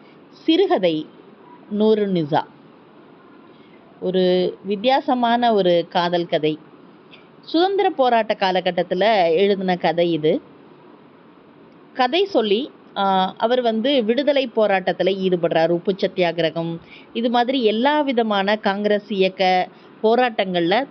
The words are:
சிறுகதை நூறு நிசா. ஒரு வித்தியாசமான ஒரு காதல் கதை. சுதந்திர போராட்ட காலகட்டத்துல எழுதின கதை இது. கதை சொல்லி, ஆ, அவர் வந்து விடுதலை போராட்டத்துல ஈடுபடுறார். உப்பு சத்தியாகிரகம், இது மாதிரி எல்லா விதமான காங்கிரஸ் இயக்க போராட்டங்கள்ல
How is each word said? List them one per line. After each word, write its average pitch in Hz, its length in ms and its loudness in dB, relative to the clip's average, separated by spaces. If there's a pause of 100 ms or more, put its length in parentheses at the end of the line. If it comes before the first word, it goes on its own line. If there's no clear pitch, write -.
(300)
சிறுகதை 277 760 0 (640)
நூறு 214 380 2
நிசா. 160 360 -2 (1600)
ஒரு 180 640 0
வித்தியாசமான 240 880 0
ஒரு 175 360 2
காதல் 175 360 -2
கதை. 151 340 -2 (840)
சுதந்திர 381 480 0
போராட்ட 233 500 0
காலகட்டத்துல 185 920 0
எழுதின 190 440 2
கதை 175 360 0
இது. 160 300 0 (1500)
கதை 262 320 0
சொல்லி, 226 460 -2 (260)
ஆ, 190 400 0
அவர் 247 240 0
வந்து 233 420 0
விடுதலை 262 520 0
போராட்டத்துல 190 540 0 (140)
ஈடுபடுறார். 170 460 0
உப்பு 170 280 -2
சத்தியாகிரகம், 165 800 -2 (360)
இது 233 160 -2
மாதிரி 240 340 0
எல்லா 247 380 2
விதமான 220 540 0
காங்கிரஸ் 208 560 -2
இயக்க 185 580 0 (340)
போராட்டங்கள்ல 220 880 0